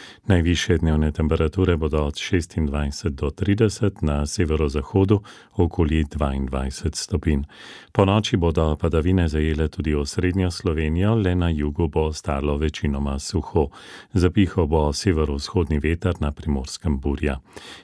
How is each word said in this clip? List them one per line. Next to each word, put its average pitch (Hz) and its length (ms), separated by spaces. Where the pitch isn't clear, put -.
Najvišje 85 560
dnevne 78 300
temperature 80 680
bodo 76 320
od - 80
šestindvajset 73 960
do 76 160
trideset, 104 720
na 73 240
severozahodu 78 920
okoli 80 480
dvaindvajset 67 880
stopinj. 73 480
Ponoči 104 440
bodo 80 440
padavine 85 460
zajele 78 400
tudi 76 280
osrednjo 90 560
Slovenijo, 82 640
le 92 200
na 87 140
jugu 73 380
bo 78 220
ostalo 73 480
večinoma 71 600
suho. 76 480
Zapihal 87 540
bo 76 260
severovzhodni 78 840
veter, 82 400
na 73 120
Primorskem 71 680
burja. 69 400